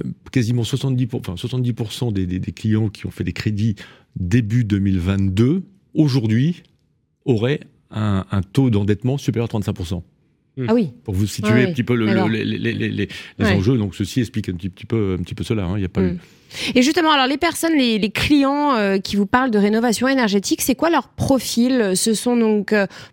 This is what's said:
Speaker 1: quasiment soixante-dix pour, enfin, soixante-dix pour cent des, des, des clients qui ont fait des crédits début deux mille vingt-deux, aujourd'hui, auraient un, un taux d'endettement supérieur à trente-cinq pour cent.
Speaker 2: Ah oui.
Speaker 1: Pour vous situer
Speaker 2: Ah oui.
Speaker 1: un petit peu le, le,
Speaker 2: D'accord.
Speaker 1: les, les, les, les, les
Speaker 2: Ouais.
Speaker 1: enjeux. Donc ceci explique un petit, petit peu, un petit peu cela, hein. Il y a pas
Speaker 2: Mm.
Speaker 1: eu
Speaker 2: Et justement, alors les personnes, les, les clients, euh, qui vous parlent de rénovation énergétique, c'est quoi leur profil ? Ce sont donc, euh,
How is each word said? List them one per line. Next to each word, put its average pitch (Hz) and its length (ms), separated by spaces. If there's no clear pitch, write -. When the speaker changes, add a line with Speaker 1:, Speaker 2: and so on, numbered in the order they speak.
Speaker 1:
quasiment 120 320
soixante-dix 131 420
pour, 117 140
enfin, 92 160
soixante-dix 120 360
pour 110 200
cent 123 200
des, 95 140
des, 90 120
des - 140
clients 110 360
qui - 180
ont 92 40
fait - 140
des 87 80
crédits 107 440
début 110 480
deux 101 160
mille 98 180
vingt-deux, 98 640
aujourd'hui, 131 680
auraient 123 360
un, 104 400
un 98 120
taux 131 280
d'endettement 104 460
supérieur 117 280
à 113 40
trente-cinq 107 260
pour 87 120
cent. 85 180
Speaker 2:
Ah 220 60
oui. 208 160
Speaker 1:
Pour 104 100
vous 101 120
situer 113 260
Speaker 2:
Ah 117 40
oui. 127 60
Speaker 1:
un 175 100
petit 131 120
peu 120 100
le, 117 120
le, 107 60
Speaker 2:
D'accord. - 160
Speaker 1:
les, 110 160
les, 107 140
les, 110 160
les, 107 160
les 104 180
Speaker 2:
Ouais. 208 160
Speaker 1:
enjeux. 113 240
Donc 101 160
ceci 104 260
explique 110 280
un 92 60
petit, 90 140
petit - 180
peu, 98 320
un 90 40
petit - 120
peu 92 100
cela, 110 200
hein. 87 120
Il 101 60
y 92 40
a - 20
pas - 140
Speaker 2:
Mm. 185 60
Speaker 1:
eu 175 100
Speaker 2:
Et 254 80
justement, 311 300
alors 269 140
les 285 120
personnes, 330 400
les, 233 200
les 196 120
clients, 285 680
euh, 196 220
qui 190 180
vous 202 80
parlent 254 260
de 214 60
rénovation 220 520
énergétique, 240 520
c'est - 140
quoi 320 160
leur 302 180
profil ? 247 840
Ce 226 180
sont 240 240
donc, 214 380
euh, 202 120